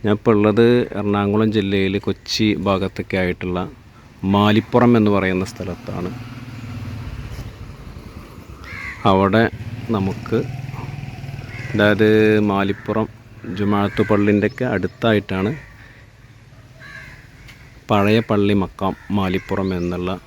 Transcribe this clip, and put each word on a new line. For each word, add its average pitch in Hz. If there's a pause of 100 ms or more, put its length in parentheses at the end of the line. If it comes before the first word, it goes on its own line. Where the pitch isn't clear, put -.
ഞാൻ 104
ഇപ്പോൾ 113
ഉള്ളത് 104 (360)
എറണാകുളം 104
ജില്ലയിൽ 98 (120)
കൊച്ചി - (200)
ഭാഗത്തൊക്കെ 95
ആയിട്ടുള്ള 90 (800)
മാലിപ്പുറം 110
എന്ന് 104
പറയുന്ന 92
സ്ഥലത്താണ്. 92 (3000)
അവിടെ 98 (540)
നമുക്ക്, 98 (1300)
അതായത് 104 (400)
മാലിപ്പുറം 101 (520)
ജുമാഅത്ത് 101
പള്ളിൻ്റെയൊക്കെ 104
അടുത്തായിട്ടാണ് 98 (2500)
പഴയ 107 (100)
പള്ളി 104
മക്കാം 95 (240)
മാലിപ്പുറം 95 (100)
എന്നുള്ള 87